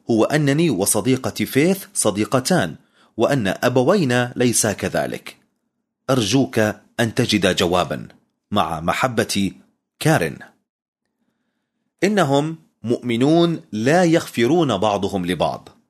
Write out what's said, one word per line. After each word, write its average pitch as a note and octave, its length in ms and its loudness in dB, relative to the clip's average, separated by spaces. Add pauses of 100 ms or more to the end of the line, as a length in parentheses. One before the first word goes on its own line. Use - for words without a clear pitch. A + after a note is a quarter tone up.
(100)
هو A2 140 4
أنني D3+ 460 0
وصديقتي G#2+ 760 -2
فيث F3 380 0 (100)
صديقتان، G#2+ 840 0 (400)
وأن A#2+ 300 0
أبوينا B2 920 0
ليسا A#2 360 0
كذلك. D2+ 640 -6 (760)
أرجوك B2 480 0 (420)
أن A2+ 140 -2
تجد G2 420 0
جوابا. E2+ 520 -2 (420)
مع E2 300 -2
محبتي، G2+ 760 -2 (420)
كارين. G#2 400 0 (1700)
إنهم D#3+ 520 2 (260)
مؤمنون C3+ 800 2 (120)
لا C3+ 320 2
يغفرون D#3 720 2
بعضهم F#2+ 500 0
لبعض D#2+ 420 -2 (220)